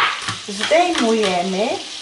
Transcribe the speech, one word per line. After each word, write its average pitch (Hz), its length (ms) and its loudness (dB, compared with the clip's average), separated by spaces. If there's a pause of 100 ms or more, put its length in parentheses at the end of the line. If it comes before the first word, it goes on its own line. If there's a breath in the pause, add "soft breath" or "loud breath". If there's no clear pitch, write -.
(480)
zdejmujemy, 214 1200 2 (320)